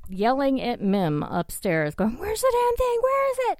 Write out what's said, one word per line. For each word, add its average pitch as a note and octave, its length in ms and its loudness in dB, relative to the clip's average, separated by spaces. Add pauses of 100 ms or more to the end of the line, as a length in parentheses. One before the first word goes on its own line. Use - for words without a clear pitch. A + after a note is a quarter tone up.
yelling C4 520 0
at A#3+ 200 -4
Mim F#3 420 2
upstairs, D#3+ 720 -2
going, A3 240 -2
Where's G#4 220 -4
the B4 120 2
damn A#4+ 240 2
thing? A#4+ 260 0
Where C5+ 280 2
is B4+ 80 -4 (140)
it? E4 80 -4